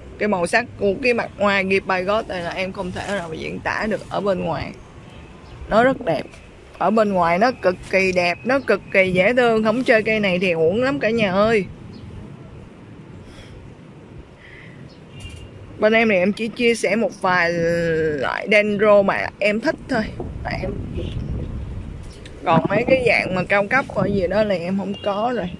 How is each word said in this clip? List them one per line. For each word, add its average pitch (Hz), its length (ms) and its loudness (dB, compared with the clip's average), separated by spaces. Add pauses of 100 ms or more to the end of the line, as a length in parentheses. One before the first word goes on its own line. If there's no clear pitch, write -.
(180)
Cái 214 100 0
màu 180 180 0
sắc 233 200 0 (120)
của 247 240 2
cái 247 120 4
mặt - 240 -2
hoa 196 240 2
Gift 190 240 2
by 185 160 0
God 208 240 0
này 180 160 -6
là 170 80 -6
em 185 220 -4
không 190 200 -6
thể 185 160 -8
nào 185 200 -4
mà 160 60 -10
diễn 151 260 -8
tả 175 300 -2
được - 100 -2 (100)
ở 175 100 -4
bên 185 240 -2
ngoài. 165 280 -6 (960)
Nó 214 160 4
rất 262 200 2
đẹp. 160 180 0 (560)
Ở 180 120 2
bên 214 220 4
ngoài 175 260 2
nó 240 120 4 (120)
cực 185 140 2 (140)
kỳ 190 220 2
đẹp, 175 320 2
nó 262 220 2
cực 196 140 2 (120)
kỳ 190 200 4
dễ 185 220 4
thương. 226 300 4
Không 226 200 2
chơi 226 180 6
cây 220 180 0
này 185 180 2
thì 190 120 2
uổng 170 320 2
lắm 277 180 0
cả 220 100 2
nhà 220 220 2
ơi. 208 320 4 (4000)
Bên 214 140 4
em 226 160 6
thì 208 80 4
em 185 160 4
chỉ 220 160 -4
chia 233 260 2
sẻ 220 220 0
một 214 260 -2
vài 180 300 2 (680)
loại 64 300 -2
dendro 208 520 6
mà 143 240 0 (120)
em 208 220 0
thích 311 160 0 (120)
thôi. 247 160 0 (400)
Mà - 60 -6 (120)
em, 185 80 -4 (1700)
còn 165 240 4
mấy 208 200 2
cái 262 180 4
dạng 202 280 2
mà 180 140 0
cao 202 180 2
cấp 262 180 0 (180)
hay 196 100 0
gì 190 140 2
đó 196 160 2
là 208 120 0
em 180 240 -2
không 196 140 -4 (120)
có 208 320 -2
rồi. 180 240 -4